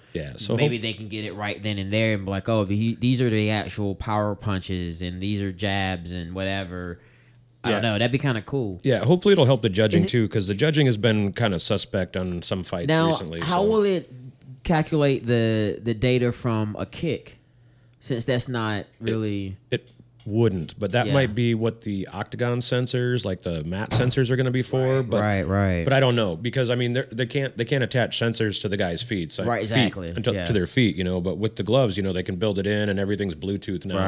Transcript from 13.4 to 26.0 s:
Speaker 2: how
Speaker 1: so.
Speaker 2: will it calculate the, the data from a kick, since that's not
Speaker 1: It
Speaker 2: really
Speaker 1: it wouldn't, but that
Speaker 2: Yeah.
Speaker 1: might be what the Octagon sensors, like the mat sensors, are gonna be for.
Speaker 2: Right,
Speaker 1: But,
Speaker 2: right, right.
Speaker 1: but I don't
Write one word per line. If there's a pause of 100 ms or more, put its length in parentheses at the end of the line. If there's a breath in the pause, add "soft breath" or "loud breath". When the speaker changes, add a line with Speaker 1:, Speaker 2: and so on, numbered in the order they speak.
Speaker 2:
how
Speaker 1:
so.
Speaker 2:
will
it (540)
calculate
the,
the
data
from
a
kick, (600 soft breath)
since
that's
not
Speaker 1:
It (120)
Speaker 2:
really (140)
Speaker 1:
it (360)
wouldn't,
but
that
Speaker 2:
Yeah.
Speaker 1:
might
be
what
the
Octagon
sensors,
like
the
mat
sensors,
are
gonna
be
for.
Speaker 2:
Right,
Speaker 1:
But,
Speaker 2:
right,
right.
Speaker 1:
but
I
don't